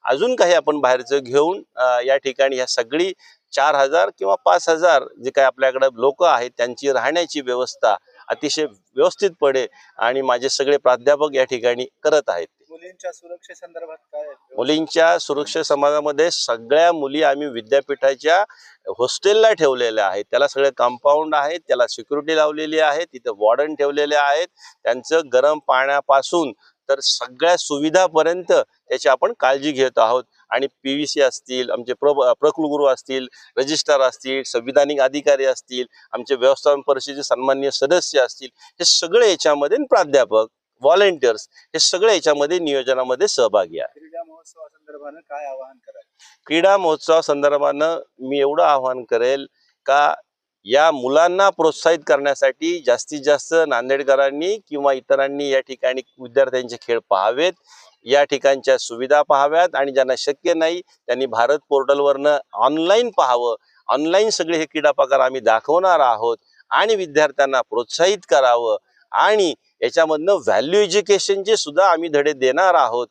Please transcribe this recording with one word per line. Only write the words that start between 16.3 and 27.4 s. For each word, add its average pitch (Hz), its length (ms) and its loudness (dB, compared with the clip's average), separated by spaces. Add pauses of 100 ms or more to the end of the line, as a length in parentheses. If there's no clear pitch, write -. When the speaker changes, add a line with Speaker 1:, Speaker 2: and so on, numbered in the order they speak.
Speaker 1:
सगळ्या 135 640 0
मुली 147 300 -4
आम्ही 143 240 0
विद्यापीठाच्या 139 1000 0 (540)
हॉस्टेलला 214 540 2
ठेवलेल्या 123 560 0
आहेत. 101 220 -4
त्याला 135 160 2
सगळे 139 240 0
कंपाऊंड 143 640 0
आहेत, 151 340 -2
त्याला 123 180 2
सिक्युरिटी 147 500 -4
लावलेली 156 420 -2
आहे, 156 260 0
तिथे 127 320 -10
वॉर्डन 127 380 0
ठेवलेले 147 420 -2
आहेत. 147 320 0 (340)
त्यांचं 127 380 -2 (120)
गरम 143 260 2
पाण्यापासून 139 920 0 (360)
तर 139 120 0
सगळ्या 131 560 -2